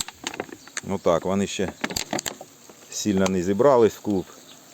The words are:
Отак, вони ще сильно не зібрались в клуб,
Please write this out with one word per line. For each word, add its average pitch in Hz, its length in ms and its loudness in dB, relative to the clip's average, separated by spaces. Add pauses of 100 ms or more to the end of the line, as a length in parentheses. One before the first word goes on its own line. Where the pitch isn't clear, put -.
(880)
Отак, 92 360 2
вони 95 220 0
ще 92 260 -4 (1160)
сильно 95 360 0
не 92 160 0
зібрались 110 500 4
в - 80 -18
клуб, 98 240 -2 (480)